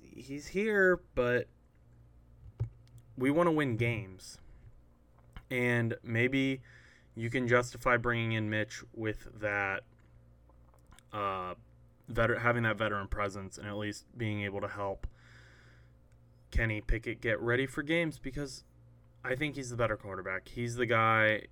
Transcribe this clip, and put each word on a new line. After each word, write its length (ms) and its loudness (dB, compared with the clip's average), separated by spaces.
he's 320 -12
here, 540 4
but 340 2
we 120 2
wanna 220 4
win 240 2
games." 640 -4
And 500 2
maybe 600 0
you 120 -4
can 180 0
justify 480 2
bringing 380 0
in 160 0
Mitch 340 -4
with 360 -6
that, 460 -2
uh, 400 -4
veter-, 300 2
having 220 2
that 140 2
veteran 300 -2
presence 500 -4
and 80 -14
at 120 -6
least 260 -6
being 240 -2
able 180 -4
to 80 -4
help 400 -6
Kenny 300 2
Pickett 400 -2
get 180 2
ready 280 2
for 160 -6
games, 360 0
because 460 -10
I 120 0
think 200 -4
he's 140 -6
the 80 -6
better 180 2
quarterback. 540 -8
He's 260 -4
the 100 2
guy, 680 6